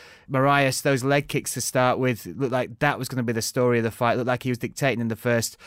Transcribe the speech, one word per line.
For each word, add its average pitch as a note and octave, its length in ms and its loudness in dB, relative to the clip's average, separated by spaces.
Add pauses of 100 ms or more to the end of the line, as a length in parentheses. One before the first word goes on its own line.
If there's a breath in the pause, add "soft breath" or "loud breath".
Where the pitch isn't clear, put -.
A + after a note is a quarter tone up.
(320 loud breath)
Moraes, C#3 500 2
those C#3 220 2
leg C#3+ 240 2
kicks - 260 -4
to B2 80 -6
start B2+ 380 2
with, B2+ 260 0
looked A2+ 280 -4
like A#2+ 260 -4
that C#3+ 180 2
was B2+ 100 -6
gonna B2+ 140 -4
be A#2 120 0
the A2 100 -2
story B2 340 2
of A2+ 60 0
the A2+ 80 -2
fight. A#2 260 0
Looked B2 120 -2
like B2 120 -2
he C3 80 -4
was B2 80 -2
dictating A#2+ 440 -2
in A#2 80 -2
the A2 60 -4
first, A#2 400 -2 (120 loud breath)